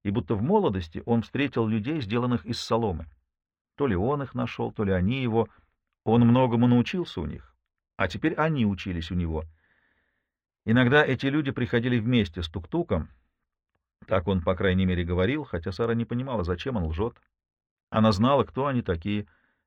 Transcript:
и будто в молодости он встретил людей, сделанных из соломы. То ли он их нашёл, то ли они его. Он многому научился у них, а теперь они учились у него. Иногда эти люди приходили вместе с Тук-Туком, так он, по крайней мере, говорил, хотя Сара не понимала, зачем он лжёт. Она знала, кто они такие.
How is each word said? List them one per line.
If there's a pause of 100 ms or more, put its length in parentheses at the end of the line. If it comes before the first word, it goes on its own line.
и
будто
в
молодости
он
встретил
людей,
сделанных
из
соломы. (680)
То
ли
он
их
нашёл,
то
ли
они
его. (560)
Он
многому
научился
у
них, (420)
а
теперь
они
учились
у
него. (1200)
Иногда
эти
люди
приходили
вместе
с
Тук-Туком, (1000)
так
он,
по
крайней
мере,
говорил,
хотя
Сара
не
понимала,
зачем
он
лжёт. (760)
Она
знала,
кто
они
такие. (420)